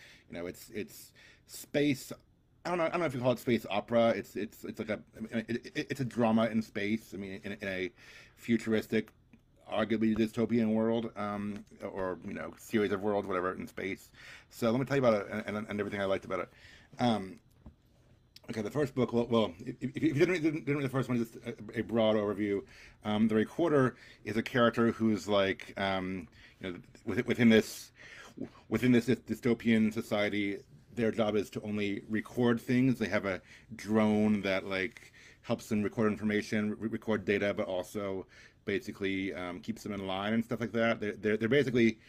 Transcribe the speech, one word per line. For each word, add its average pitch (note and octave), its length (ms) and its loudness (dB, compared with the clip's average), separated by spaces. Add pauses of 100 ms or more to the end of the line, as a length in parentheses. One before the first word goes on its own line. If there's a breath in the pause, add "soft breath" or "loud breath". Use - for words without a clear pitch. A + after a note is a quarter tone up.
(300 loud breath)
You F2 80 -12
know, E2+ 80 -8
it's, - 280 -12
it's - 380 -12 (360 loud breath)
space. - 640 -2 (540)
I E3 40 -4
don't F3 80 -2
know. E3 80 0
I D#3+ 40 -2
don't F3 120 -2
know E3 40 0
if C3 80 -2
you B2+ 60 -4
call B2 140 4
it A#2 60 -2
space A#2 300 0
opera. A2+ 400 4
It's, G2 260 -2
it's, - 280 -6
it's A2+ 160 -10
like G#2+ 100 -6
a, G2+ 100 -4 (180)
I - 20 -18
mean, A2 280 -6
it, - 280 -6
it, D3+ 160 -4
it's C3 100 -4
a C3 40 0
drama A2+ 420 4
in A2 140 0
space. G#2+ 520 -4
I F2+ 40 -10
mean, G2 260 -10
in, G2+ 180 -8
in G2+ 60 -6
a F#2 240 -4 (440 loud breath)
futuristic, A2 760 0 (600)
arguably A2 440 2
dystopian A2 580 2
world, A2+ 440 0
um, G#2 480 -6 (260)
or, F#2 340 -4
you F#2+ 80 -8
know, E2 240 -8
series G#2 360 0
of F#2+ 80 -2
worlds, G2+ 260 0
whatever, F#2 260 0
in F#2 140 -8
space. - 420 -10 (400 loud breath)
So A#2 220 0
let B2 80 2
me C#3 60 -2
tell C#3 120 -2
you B2+ 80 2
about G#2+ 160 6
it F#2 100 -8
and, G#2 260 -6
and, G#2+ 120 -8
and G2+ 100 -4
everything G2+ 220 -4
I G2 40 0
liked F#2+ 200 0
about F#2 140 -4
it. E2+ 100 -8 (500 loud breath)
Um, G#2 400 0 (1080)
okay, A2 120 -4
the G2+ 100 -4
first C#3+ 240 -2
book. A#2+ 160 2
Well, A#2 180 2
well, A2+ 300 2
if, - 220 -10
if, B2+ 140 -6
if - 80 -2
you D#3 100 2
didn't E3 160 4
read, E3+ 140 0
didn't, D#3+ 220 -2
didn't C#3+ 120 0
read C#3 80 -2
the B2+ 40 -4
first B2+ 200 -2
one, B2 80 0
just A2+ 180 -4 (100)
a, A2+ 340 -8
a G#2+ 40 -2
broad A2 320 4
overview. G2+ 460 0 (420 loud breath)
Um, G#2+ 240 2
the A2 80 2
Recorder C3 600 4 (280 loud breath)
is A2 140 -4
a A2+ 60 2
character A#2 480 4
who's G#2+ 360 0
like, G2 500 2
um, F#2+ 500 -4 (340 loud breath)
you F#2 100 -8
know, F2 60 -12 (280)
within, G2+ 200 -2
within A#2 240 6
this, - 420 4 (800 loud breath)
within A#2 240 2
this A#2 140 4
dystopian A2+ 840 2
society, G#2 640 -2 (360)
their A2 160 0
job G#2+ 240 0
is G2+ 160 0
to A2+ 100 -8
only G#2 480 -4
record A#2 500 2
things. B2+ 400 2
They G#2 80 0
have G2 180 0
a F#2+ 160 -2 (340 loud breath)
drone G#2+ 640 2
that, F#2+ 240 0
like, F#2+ 480 -4 (280 loud breath)
helps - 260 -4
them G#2 160 0
record G#2+ 280 0
information, G#2 680 -2
re-, A2 100 -6
record G#2+ 340 -2
data, G2+ 300 2
but G2 140 -4
also F#2+ 580 -6 (400 loud breath)
basically, F#2+ 680 -4
um, F2+ 260 -8
keeps A2+ 240 -8
them G#2 100 -6
in G2 140 -6
line G2 260 -2
and A2+ 100 2
stuff A#2+ 160 -6
like A#2 120 -4
that. A2+ 280 2
They're, G#2 140 -4
they're, G#2+ 240 0
they're A2+ 120 0
basically A#2+ 600 4